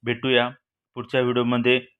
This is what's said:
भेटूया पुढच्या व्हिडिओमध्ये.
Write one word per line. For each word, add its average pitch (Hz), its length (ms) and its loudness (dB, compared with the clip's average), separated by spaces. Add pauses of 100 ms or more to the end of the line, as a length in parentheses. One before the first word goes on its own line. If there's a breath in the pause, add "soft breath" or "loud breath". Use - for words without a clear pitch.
भेटूया 120 460 0 (440)
पुढच्या 123 280 -2
व्हिडिओमध्ये. 123 600 2 (180)